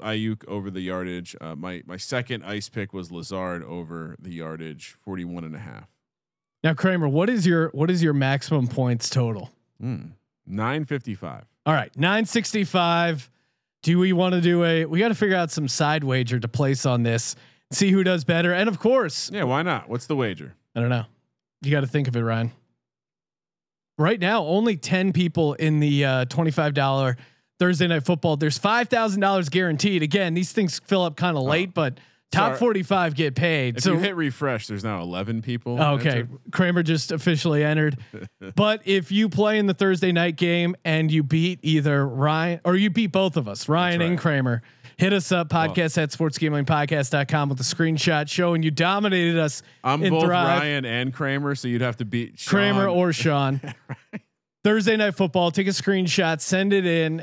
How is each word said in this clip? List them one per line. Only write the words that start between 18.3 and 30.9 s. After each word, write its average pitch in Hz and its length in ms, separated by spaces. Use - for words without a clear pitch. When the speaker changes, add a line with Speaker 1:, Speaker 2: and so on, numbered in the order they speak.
Speaker 2:
And 190 160
of 190 100
course 233 540
Speaker 1:
Yeah, 196 120
why 131 180
not? 131 260
What's 120 180
the 156 100
wager? 90 380
Speaker 2:
I 117 60
don't 117 100
know. 120 140
You 139 80
gotta 143 160
think 135 220
of 120 80
it, 117 60
Ryan. 113 280
Right 180 220
now, 185 260
only 202 320
ten 185 360
people 165 420
in 156 260
the, 143 240
uh, 131 220
twenty-five 151 480
dollar 135 420
Thursday 180 260
Night 165 180
Football. 160 320
There's 151 220
five 233 300
thousand 220 320
dollars 196 280
guaranteed. 175 540
Again, 165 320
these 185 180
things 190 280
fill 190 240